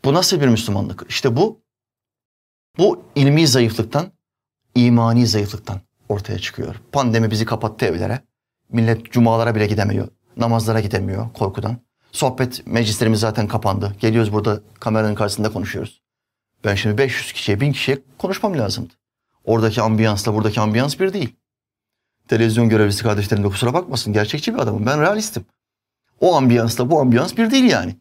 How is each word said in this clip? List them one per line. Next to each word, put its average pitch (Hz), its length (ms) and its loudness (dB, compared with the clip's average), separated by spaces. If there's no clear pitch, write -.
Bu 139 100 2
nasıl 175 260 2
bir 139 80 4
Müslümanlık? 104 600 -2
İşte 120 280 -2
bu, 214 260 0
bu - 260 2
ilmi 143 340 6
zayıflıktan, 120 640 0
imani 120 520 4
zayıflıktan 101 540 -4
ortaya 98 300 -6
çıkıyor. - 420 -10
Pandemi 113 380 0
bizi 110 140 -2
kapattı 110 400 -4
evlere. 95 360 -2
Millet 113 440 0
cumalara 113 420 2
bile 104 120 2
gidemiyor, 104 420 -2
namazlara 113 440 0
gidemiyor 98 520 -4
korkudan. 110 440 -4
Sohbet 127 540 -4
meclislerimiz 110 540 0
zaten 110 280 -2
kapandı. 101 520 -4
Geliyoruz 113 320 2
burada 104 280 -2
kameranın 107 340 0
karşısında 107 380 -2
konuşuyoruz. 101 500 -10
Ben 101 100 0
şimdi 104 240 -2
beş 135 220 0
yüz - 120 -12
kişiye, 101 280 -4
bin 143 120 0
kişiye 135 260 -2
konuşmam 190 400 -4
lazımdı. - 340 -6
Oradaki 110 380 2
ambiyansla 107 520 0
buradaki 107 260 0
ambiyans 117 400 0
bir 190 120 0
değil. 165 240 -6
Televizyon 113 400 2
görevlisi 104 340 2
kardeşlerim 104 420 0
de 101 40 0
kusura 117 260 -2
bakmasın, 139 380 -4
gerçekçi 127 420 -2
bir 226 40 -4
adamım. 107 280 -2
Ben 147 140 0
realistim. 214 440 -2
O 175 160 4
ambiyansla 123 540 2
bu 160 100 4
ambiyans 127 360 2
bir 226 140 2
değil 262 140 4
yani. 107 360 2